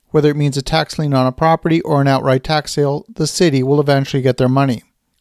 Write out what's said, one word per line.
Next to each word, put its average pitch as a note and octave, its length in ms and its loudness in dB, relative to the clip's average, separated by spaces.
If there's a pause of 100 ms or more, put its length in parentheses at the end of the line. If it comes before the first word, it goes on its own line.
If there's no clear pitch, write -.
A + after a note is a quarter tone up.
Whether D3+ 200 2
it D3 80 0
means C#3+ 220 0
a C3+ 40 -4
tax D#3 360 -2
lien D3 160 -2
on B2+ 120 2
a B2+ 60 -2
property E3 480 0
or C#3+ 220 0
an C#3 40 2
outright C3+ 380 0
tax D3+ 280 -4
sale, C#3+ 360 -2
the D#3+ 180 -4
city C#3+ 360 2
will C#3+ 180 2
eventually C#3 420 0
get B2+ 140 0
their B2+ 120 0
money. C3 340 0 (380)